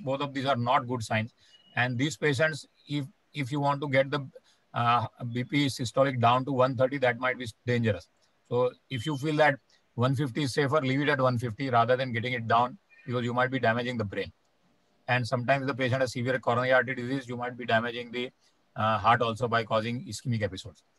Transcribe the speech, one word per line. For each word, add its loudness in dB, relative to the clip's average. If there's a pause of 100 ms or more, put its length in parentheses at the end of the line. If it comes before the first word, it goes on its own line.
both -2
of -6
these -4
are 2
not 2
good -4
signs. -2 (420)
And 0
these -2
patients, 0 (200)
if, -4 (260)
if -6
you -2
want 2
to -4
get 2
the, -4 (460)
uh, 2 (260)
B -2
P 0
systolic 0
down 4
to -4
one 2
thirty, 2
that 2
might -2
be -10 (200)
dangerous. 0 (420)
So 2 (180)
if -6
you -2
feel -2
that 4 (360)
one 2
fifty -2
is -2
safer, 2
leave 0
it 0
at 2
one 2
fifty -4
rather 4
than -2
getting -4
it -6
down, 2 (300)
because -2
you -2
might 0
be -2
damaging 0
the -2
brain. -6 (760)
And 0
sometimes 0
the -2
patient 0
has 0
severe -2
coronary 0
artery 4
disease, -4
you -8
might -8
be -10
damaging 0
the, -6 (440)
uh, 0
heart 4
also 0
by 0
causing -2
ischemic -4
episodes. -8 (160)